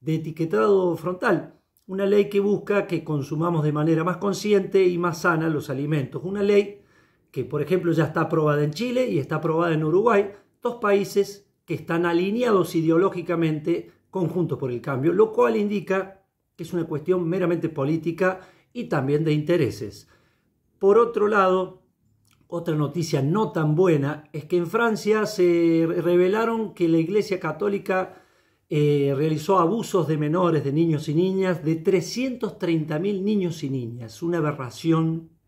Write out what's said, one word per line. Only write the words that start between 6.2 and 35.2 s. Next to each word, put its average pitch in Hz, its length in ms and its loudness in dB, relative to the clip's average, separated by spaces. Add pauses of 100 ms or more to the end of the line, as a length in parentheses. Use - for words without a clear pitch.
Una 196 180 -4
ley 202 380 2 (500)
que, 127 140 -6
por 147 160 -6
ejemplo, 170 320 0
ya 156 100 2
está - 200 -2
aprobada 151 380 0
en 147 100 0
Chile 240 360 -2
y 185 120 0
está 143 180 -4
aprobada 165 360 0
en 156 120 0
Uruguay, 202 480 2 (260)
dos 240 220 -6
países 202 680 0 (180)
que 165 100 -6
están 170 300 -2
alineados 185 680 2
ideológicamente 165 1160 0 (180)
con 185 180 -2
Juntos 165 300 -2
por 131 140 -4
el 117 100 -6
Cambio, 143 320 -2
lo 220 180 4
cual 226 240 2
indica 196 680 -4 (300)
que - 80 -14
es - 100 -10
una 170 120 -2
cuestión 165 440 -2
meramente 170 400 -2
política 165 720 -2 (320)
y 240 120 -8
también 147 380 0
de 156 100 0
intereses. 147 760 -2 (720)
Por 196 180 6
otro 226 300 2
lado, 185 560 0 (640)
otra 170 280 -4
noticia 151 460 -2
no 180 300 0
tan 151 240 0
buena 151 580 2
es 147 120 -10
que 180 120 -2
en 175 100 -2
Francia 214 600 0
se 170 600 2
re-, 175 140 -2
revelaron 196 720 2
que 170 160 0
la 165 80 4
Iglesia 185 420 0
Católica, 185 840 -4 (460)
eh, 147 460 2
realizó 156 440 0
abusos 175 480 0
de 160 100 0
menores, 156 460 0
de 135 100 -2
niños 156 340 0
y 147 60 -4
niñas, 185 500 0
de 160 120 0
trescientos 202 840 -2
treinta 160 420 -2
mil 190 240 -2
niños 196 400 0
y 143 60 -6
niñas. 120 540 -8
Una 170 160 -2
aberración 160 880 -2 (180)